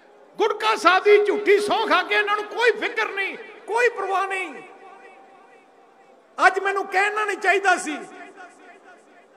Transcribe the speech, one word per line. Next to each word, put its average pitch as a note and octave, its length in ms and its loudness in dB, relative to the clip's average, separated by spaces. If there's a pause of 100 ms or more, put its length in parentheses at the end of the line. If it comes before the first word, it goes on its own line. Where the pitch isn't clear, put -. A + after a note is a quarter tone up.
(380)
ਗੁਟਕਾ A4 380 0
ਸਾਹਿਬ F#4 280 4
ਦੀ G#4 220 6
ਝੂਠੀ F#4+ 340 2
ਸਹੁੰ G4 280 -2
ਖਾ E4+ 160 2
ਕੇ G4+ 120 -2
ਇਹਨਾਂ G#4 200 0
ਨੂੰ G#4 100 -4
ਕੋਈ A4+ 260 0
ਫਿਕਰ G#4+ 380 -4
ਨਹੀਂ, F#4+ 280 -6 (300)
ਕੋਈ A#4 220 2
ਪਰਵਾਹ G4 380 -4
ਨਹੀਂ। F#4 260 -8 (1900)
ਅੱਜ F#4+ 120 2
ਮੈਨੂੰ G4 260 -2
ਕਹਿਣਾ G#4 400 0
ਨਹੀਂ G4+ 120 -4
ਚਾਹੀਦਾ F#4+ 380 2
ਸੀ, D4 220 -6 (1400)